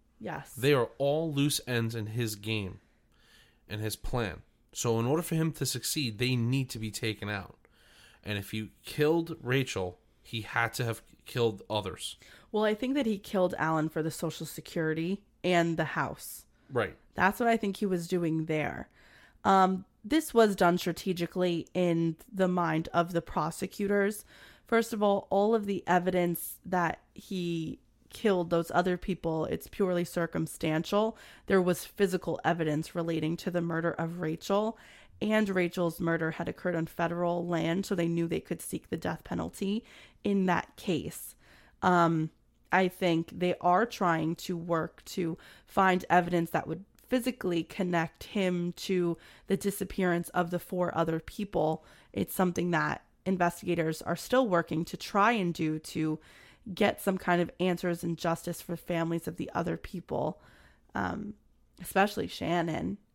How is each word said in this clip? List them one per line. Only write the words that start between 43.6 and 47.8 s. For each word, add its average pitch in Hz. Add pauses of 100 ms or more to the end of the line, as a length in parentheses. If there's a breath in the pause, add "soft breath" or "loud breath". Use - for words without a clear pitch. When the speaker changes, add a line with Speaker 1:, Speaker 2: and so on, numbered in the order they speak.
Speaker 1:
are 180
trying 170
to -
work 165
to 170 (280 loud breath)
find 185
evidence 175
that 156
would 160 (220)
physically 233
connect 175